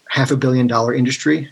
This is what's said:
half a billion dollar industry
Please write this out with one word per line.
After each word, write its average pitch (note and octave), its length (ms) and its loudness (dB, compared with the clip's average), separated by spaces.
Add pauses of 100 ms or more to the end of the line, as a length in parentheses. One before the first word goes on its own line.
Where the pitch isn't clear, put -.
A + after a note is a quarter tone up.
half C3+ 220 0
a C#3+ 40 2
billion B2+ 320 2
dollar A#2 260 0
industry C#3+ 580 -2